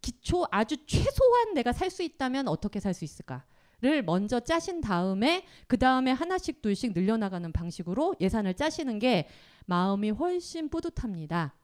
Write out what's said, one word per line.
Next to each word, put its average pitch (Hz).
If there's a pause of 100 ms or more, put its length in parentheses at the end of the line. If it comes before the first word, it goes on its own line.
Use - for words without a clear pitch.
기초 -
아주 220 (100)
최소한 480
내가 247
살 359
수 -
있다면 269
어떻게 196
살 190
수 -
있을까를 -
먼저 202
짜신 330
다음에 202 (220)
그 254
다음에 262
하나씩 339
둘씩 208
늘려나가는 185
방식으로 180
예산을 190
짜시는 277
게 214 (380)
마음이 196
훨씬 330
뿌듯합니다. 175